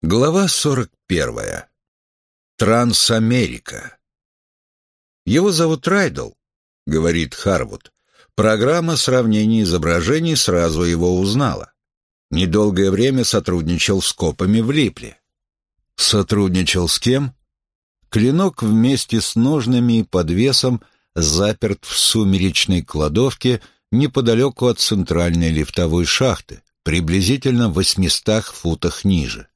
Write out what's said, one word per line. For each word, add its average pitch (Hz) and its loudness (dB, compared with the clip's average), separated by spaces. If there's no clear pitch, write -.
Глава 143 2
сорок 131 -2
первая. 57 -4
Трансамерика. 113 0
«Его 165 2
зовут 160 0
Райдл», — 170 -2
говорит 80 0
Харвуд. - -4
«Программа 135 0
сравнения 113 2
изображений 87 0
сразу 85 0
его 87 0
узнала. 98 -2
Недолгое 95 2
время 123 0
сотрудничал 90 0
с - -4
копами 95 0
в 113 -2
Липле». 123 -4
Сотрудничал 92 0
с - -2
кем? 131 0
Клинок 156 0
вместе 113 2
с - -4
ножнами 120 2
и - -2
подвесом 110 0
заперт 95 -2
в - -8
сумеречной 95 0
кладовке 107 -2
неподалеку 123 0
от 120 0
центральной 85 0
лифтовой 80 0
шахты, - -2
приблизительно 98 0
в 82 -2
восьмистах 95 -2
футах - -4
ниже. 90 -2